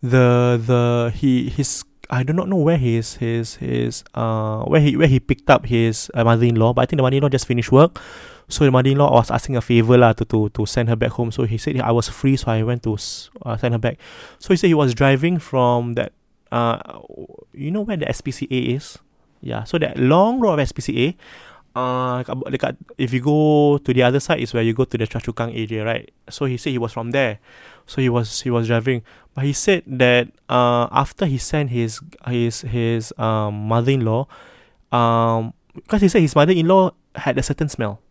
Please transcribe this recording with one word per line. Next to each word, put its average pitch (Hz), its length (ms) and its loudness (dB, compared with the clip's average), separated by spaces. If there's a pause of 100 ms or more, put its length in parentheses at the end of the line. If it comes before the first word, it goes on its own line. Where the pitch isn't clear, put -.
the, 123 560 4
the, 120 560 2
he, 127 320 0
his, - 340 -4 (280)
I 127 120 -2
do 143 120 -2
not 185 120 -2
know 185 140 0
where 160 160 2
his, 117 400 -2
his, 117 400 -4
his, 120 560 -4
uh, 110 560 -4
where 151 140 4
he, 147 160 2
where 160 100 6
he 135 100 4
picked - 300 -4
up - 160 4
his, 113 480 0
uh, 117 100 -2
mother-in-law, 117 520 4
but 123 80 2
I 127 40 2
think 156 120 -2
the 131 60 2
mother-in-law 135 260 2
just 131 160 -2
finished 120 260 -2
work. 151 300 6 (460)
So - 180 0
the 135 40 4
mother-in-law 135 400 4
was 120 200 4
asking 120 260 -4
a 113 60 -2
favor 117 340 4
lah 120 160 6
to, 110 140 -4
to, 107 240 -2
to - 160 -4
send 117 240 -2
her 117 60 0
back 117 160 -2
home. 117 200 -4
So 127 120 -2
he 113 120 -4
said, 131 240 -4
"I 113 120 0
was 117 180 0
free, 135 260 0
so 120 160 -2
I 110 100 0
went 120 200 -4
to 107 180 -4
s-, - 300 -14 (100)
uh, 113 160 -6
send 117 160 -2
her 117 80 -2
back." 113 160 -2 (420)
So - 140 -2
he 175 60 2
said - 80 0
he 170 100 4
was 139 160 2
driving 139 460 2
from 120 560 0
that, 123 180 -4 (400)
uh, 117 480 -4 (540)
you 143 160 -8
know 202 100 -4
where 208 160 -6
the 151 100 -6
S - 140 -6
P 147 100 -8
C 135 200 -8
A 123 260 -2
is? - 220 -12 (420)
Yeah, 113 240 -8
so 165 140 -4
that - 180 -4
long 180 440 2
road 214 120 2
of 151 80 0
S 135 120 -2
P - 100 -10
C - 60 -8 (200)
A, 180 80 -8 (580)
uh, 127 480 -4
dekat, 123 140 -8 (160)
dekat, 127 240 -4 (220)
if 123 140 -2
you 127 80 0
go 147 580 4
to 131 160 -2
the 127 80 4
other 127 180 4
side - 200 -2
is 120 120 -6
where 117 100 0
you 113 120 0
go 131 100 0
to - 140 -8
the 110 100 -2
Choa - 160 -8
Chu 117 80 -6
Kang 117 180 -6
area, 110 320 -8
right? 113 300 -6 (160)
So - 160 -8
he 127 120 -4
said - 140 -6
he 127 80 -2
was 117 140 -6
from 117 180 -8
there. 120 300 -2 (460)
So - 140 -6
he 131 80 2
was, 117 340 -2
he 127 80 -4
was 117 180 0
driving. 117 340 0 (320)
But 135 100 -4
he 143 80 0
said 180 340 0
that, 123 420 2 (200)
uh, 120 440 2
after 135 340 0
he 139 120 -2
sent 147 320 -4
his, 117 300 -4 (280)
his, 120 320 -2
his, 117 580 -4
um, 107 480 -2
mother-in-law, 117 640 0 (640)
um, 117 600 0 (360)
'cause 214 120 0
he 196 80 6
said 180 140 4
his 151 140 2
mother-in-law 180 560 4 (240)
had 127 200 -2
a 135 60 -2
certain 147 260 -2
smell. 107 320 -6 (100)